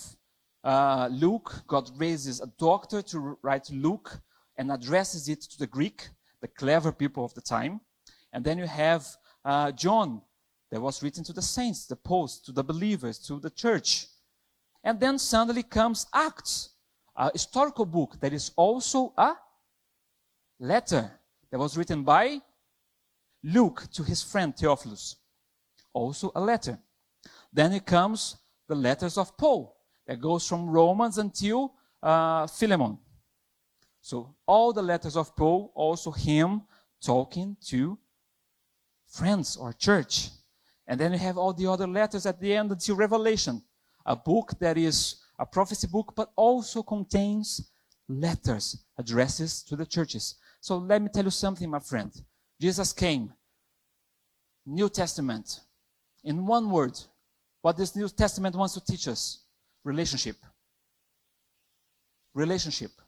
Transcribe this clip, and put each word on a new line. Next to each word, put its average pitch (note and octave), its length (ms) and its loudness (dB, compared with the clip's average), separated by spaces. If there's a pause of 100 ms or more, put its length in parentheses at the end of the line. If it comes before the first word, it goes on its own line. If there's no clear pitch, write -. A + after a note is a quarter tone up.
(640)
uh, C3+ 460 2
Luke. E3+ 560 0
God C3 320 -2
raises C#3+ 420 -4
a - 60 -8
doctor F#3+ 560 0
to D3 400 -8
write C3+ 280 -2
Luke D3 500 -2 (380)
and C3 120 -4
addresses D3 600 -2
it D3+ 100 -6
to - 180 -20
the C#3+ 80 -4
Greek, B2+ 440 -4 (320)
the A#2 60 -12
clever D3+ 440 2
people C#3 320 -4
of A#2+ 80 -8
the - 80 -18
time. B2+ 400 -4 (520)
And B2 120 -8
then D#3 140 0
you F3+ 80 -4
have, D#3 400 2 (360)
uh, C#3+ 300 0
John, D#3+ 480 0 (500)
that A2+ 100 -6
was C3+ 220 -4
written D3 220 -6
to - 80 -12
the F3+ 100 -8
saints, A#3+ 440 -4
the B2+ 100 -10
post, E3+ 480 -4
to C#3 80 -14
the C3+ 100 0
believers, D#3 580 -2
to C#3+ 200 -10
the D3 100 -10
church. - 560 0 (800)
And A3 160 0
then C4+ 180 2
suddenly A#3 440 2
comes A3+ 500 0
Acts, - 580 -2 (460)
a C#3 160 0
historical B3+ 540 0
book E3 340 -2
that C#3+ 140 -2
is - 220 -8
also B3 600 2
a C#4 180 6 (1200)
letter C#3+ 520 0 (400)
that C3 80 -4
was D3 200 -4
written E3 240 -4
by G#3+ 400 4 (1000)
Luke F3+ 420 4 (100)
to - 80 -6
his D#3 200 -2
friend F3 320 -2
Theophilus. C3+ 640 0 (760)
Also C3 440 -4
a D#3+ 40 0
letter. G#3 380 -2 (760)
Then D#3 200 4
it G3 120 -2
comes F#3 520 2 (320)
the D3+ 80 -2
letters C#3+ 420 0
of F#3 180 -4
Paul G#3 400 2 (300)
that B2+ 140 -8
goes E3 260 0
from E3+ 220 -4
Romans F#3 500 4
until, G#3+ 560 -2 (260)
uh, D#3+ 460 2
Philemon. D#3+ 500 2 (1040)
So B2 360 -10 (100)
all A3+ 260 6
the G#3 100 -2
letters E3+ 340 -2
of D#3+ 180 -2
Paul, F3 400 2
also D#3 380 -2
him E3 500 2 (400)
talking F3 540 0 (100)
to C#3+ 320 -2 (1080)
friends F#3 480 -2
or B2 160 -10
church. - 580 0 (560)
And B2+ 120 -4
then E3 140 2
you F3+ 60 0
have F3+ 180 -2
all F#3 160 2
the F3+ 140 -2
other F#3 220 0
letters G3+ 360 -2
at F3+ 160 -2
the G3+ 140 0
end G#3 160 0
until G3 240 -2
Revelation, G#3+ 680 2 (440)
a B2+ 80 0
book - 460 0
that E3 180 2
is D#3+ 380 2 (220)
a - 60 -6
prophecy G3 440 -2
book, G3+ 260 -2
but A3 220 -4
also A#3 460 4
contains G#3 920 -2 (360)
letters, C3 760 -2 (120)
addresses B2+ 680 0
to - 100 -10
the D#3 120 -6
churches. - 500 -4 (240)
So - 180 -2
let G3 220 4
me G#3 80 -2
tell G3+ 160 0
you F#3+ 60 2
something, F3+ 380 -2
my D3 120 -4
friend. G#2+ 320 -6 (480)
Jesus F3+ 320 0
came, C#3+ 400 0 (1300)
New F3 220 0
Testament. C#3 720 -4 (640)
In D#3 220 -4
one A3 260 2
word, D3 280 2 (640)
what E3 160 4
this F#3+ 180 -4
New G3+ 120 -2
Testament F#3+ 460 0
wants F#3+ 200 0
to F#3 100 -12
teach - 240 -4
us, - 360 -6 (400)
relationship. C#3+ 520 -4 (2000)
Relationship. D#3+ 560 -4 (180)